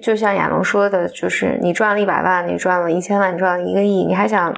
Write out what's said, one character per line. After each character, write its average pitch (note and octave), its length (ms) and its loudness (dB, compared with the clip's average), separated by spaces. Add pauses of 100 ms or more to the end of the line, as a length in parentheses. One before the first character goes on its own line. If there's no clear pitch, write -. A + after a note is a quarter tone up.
就 A3 120 0
像 G#3 200 0
亚 D#3+ 140 0
龙 D#3 140 0
说 G3+ 280 2
的， F3+ 180 0
就 - 200 -6
是 F3+ 340 -2
你 F3 100 0
赚 G#3 220 0
了 G#3 60 0
一 G3+ 40 2
百 F3+ 180 0
万， F3 240 0
你 F3 120 -2
赚 F3+ 220 0
了 E3+ 100 -2
一 F3 100 0
千 G3+ 200 0
万， F#3+ 120 2
你 F3 60 -6
赚 F3+ 180 0
了 F3+ 80 -4
一 F3+ 80 -2
个 G3 100 2
亿， G3 220 2
你 F3 100 0
还 G3+ 120 0
想， F#3+ 320 0